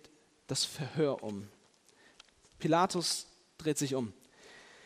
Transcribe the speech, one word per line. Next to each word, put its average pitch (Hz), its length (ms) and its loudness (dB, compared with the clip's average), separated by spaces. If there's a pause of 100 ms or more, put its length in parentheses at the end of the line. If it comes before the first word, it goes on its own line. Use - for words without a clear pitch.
(480)
das - 160 0
Verhör 139 580 -2
um. 104 260 -8 (1080)
Pilatus 170 680 2 (300)
dreht 151 200 0
sich 139 160 0
um. 120 180 -2 (720)